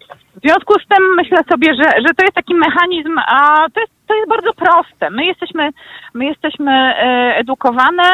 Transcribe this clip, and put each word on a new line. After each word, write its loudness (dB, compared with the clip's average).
w -20
związku 2
z -12
tym 4
myślę 0
sobie, 0
że, -2
że 2
to 0
jest 0
taki -4
mechanizm, 0
a 2
to -4
jest, -8
to -2
jest -2
bardzo -2
proste. 0
My -6
jesteśmy, -6
my -6
jesteśmy, -6
e, 0
edukowane, 0